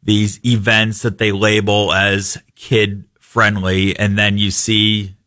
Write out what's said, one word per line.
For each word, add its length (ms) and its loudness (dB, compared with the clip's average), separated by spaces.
these 420 0
events 560 0
that 160 -4
they 140 0
label 640 2
as 440 0
kid 500 -2
friendly. 760 0
And 200 0
then 200 0
you 140 -2
see 640 -2